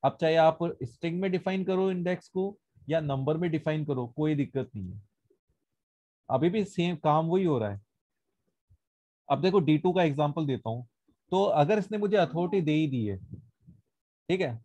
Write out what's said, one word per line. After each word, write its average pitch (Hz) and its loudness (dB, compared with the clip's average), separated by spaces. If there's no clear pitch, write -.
अब 139 0
चाहे 160 4
आप 160 6
string 170 -6
में 190 0
define 185 -2
करो 190 0
index 180 -4
को 190 -4
या 160 0
number 143 0
में 170 0
define 156 -2
करो, 127 -2
कोई 151 -2
दिक्कत 135 -4
नहीं 92 -8
है, 98 -12
अभी 143 2
भी 208 0
same 175 -2
काम 156 2
वही 185 0
हो 147 2
रहा 107 -2
है। 101 -10
अब 143 0
देखो 185 4
डी 151 4
टू 180 2
का 185 4
example 147 0
देता 123 -4
हूँ। 120 -8
तो 190 2
अगर 170 2
इसने 202 -6
मुझे 208 0
authority 175 0
दे 151 0
ही 156 2
दी 127 -2
है, 98 -4
ठीक 185 0
है? 123 -4